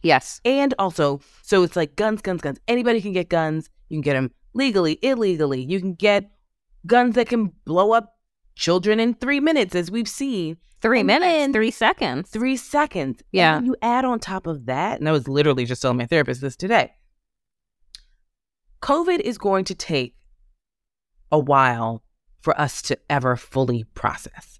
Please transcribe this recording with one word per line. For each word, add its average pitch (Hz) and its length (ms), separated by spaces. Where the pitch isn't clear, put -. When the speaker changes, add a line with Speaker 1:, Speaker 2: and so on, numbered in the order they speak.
Speaker 1:
Yes. - 440
Speaker 2:
And 269 320
also, 151 420
so 190 200
it's 175 140
like 160 200
guns, 214 260
guns, 180 180
guns. 139 180
Anybody 233 340
can 202 100
get 180 160
guns. 160 400
You 156 60
can 151 60
get 143 140
'em 131 140
legally, 196 480
illegally. 175 600
You 175 180
can 185 140
get 202 360
guns 240 280
that 233 140
can 220 240
blow 185 260
up 226 240
children 185 440
in 226 140
three 277 260
minutes, 285 340
as 175 160
we've 226 180
seen. 185 480
Speaker 1:
Three 226 180
Speaker 2:
And 185 60
Speaker 1:
minutes, 285 260
Speaker 2:
then 285 200
Speaker 1:
three 226 180
seconds. 190 600
Speaker 2:
Three 254 260
seconds. 202 680
Speaker 1:
Yeah. 165 240
Speaker 2:
And 139 80
then - 20
you 254 160
add 240 240
on 240 120
top 190 280
of 147 200
that, 147 320
and 151 100
I 160 40
was 139 160
literally 139 380
just 120 160
telling 123 160
my 120 80
therapist 131 340
this 135 160
today, 202 360
covid 339 380
is 233 180
going 190 260
to 185 100
take 135 420
a 151 80
while 123 640
for - 180
us 147 240
to - 160
ever 127 260
fully 123 480
process. - 640